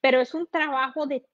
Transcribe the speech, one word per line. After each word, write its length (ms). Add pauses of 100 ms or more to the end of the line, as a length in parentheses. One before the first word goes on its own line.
Pero 200
es 140
un 120
trabajo 600
de 280